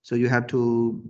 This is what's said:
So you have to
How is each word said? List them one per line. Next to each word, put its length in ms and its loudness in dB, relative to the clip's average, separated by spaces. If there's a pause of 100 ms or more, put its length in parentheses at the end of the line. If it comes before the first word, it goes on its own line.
So 140 -4
you 120 2
have 200 2
to 600 0